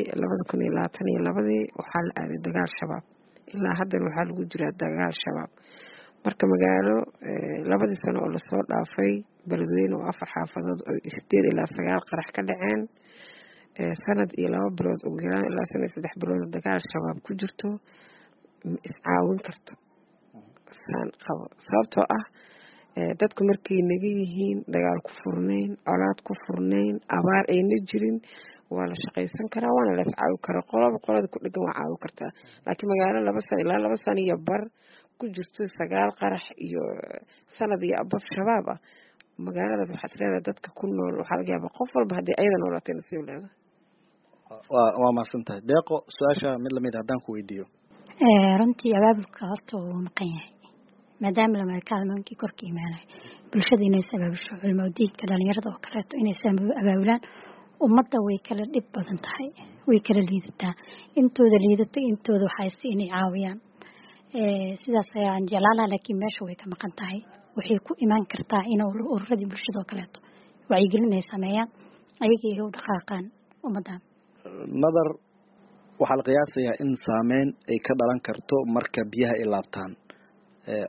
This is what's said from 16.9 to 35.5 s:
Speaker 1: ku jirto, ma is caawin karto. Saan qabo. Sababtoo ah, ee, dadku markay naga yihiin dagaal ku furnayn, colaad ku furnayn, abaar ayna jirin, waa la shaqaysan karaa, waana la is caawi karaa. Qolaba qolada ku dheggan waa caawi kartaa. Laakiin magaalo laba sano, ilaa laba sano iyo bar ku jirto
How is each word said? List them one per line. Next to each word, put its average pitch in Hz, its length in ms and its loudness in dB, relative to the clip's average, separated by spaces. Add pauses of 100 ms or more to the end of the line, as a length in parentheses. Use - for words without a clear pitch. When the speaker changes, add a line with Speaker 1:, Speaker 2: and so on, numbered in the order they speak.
Speaker 1:
ku - 120 -10
jirto, 196 380 -6 (920)
ma 170 180 -6
is - 180 -14
caawin 180 420 0
karto. - 340 -14 (1040)
Saan - 360 -6
qabo. - 300 -8 (140)
Sababtoo - 480 2
ah, 214 200 0 (720)
ee, 170 160 0
dadku 202 280 0
markay 196 380 2
naga 180 300 0
yihiin 196 540 -2
dagaal 175 360 0
ku - 140 -12
furnayn, 185 680 -2
colaad 190 400 0
ku - 160 -8
furnayn, 202 600 0 (100)
abaar 185 400 2
ayna 196 360 4
jirin, 214 360 -2 (480)
waa 180 200 -4
la 175 100 -4
shaqaysan 185 520 -6
karaa, 233 240 -2
waana 240 220 4
la 180 100 2
is - 80 0
caawi - 260 0
karaa. - 260 -4
Qolaba 233 360 2
qolada 208 280 0
ku - 120 -10
dheggan 185 240 -4
waa 170 120 -2
caawi 165 220 -6
kartaa. - 340 -12 (300)
Laakiin 185 280 -4
magaalo 190 300 2
laba 208 220 0
sano, 208 200 -2
ilaa 175 180 2
laba 214 160 0
sano 202 240 0
iyo 180 180 2
bar 190 260 -2 (500)
ku - 120 -8
jirto 180 420 -8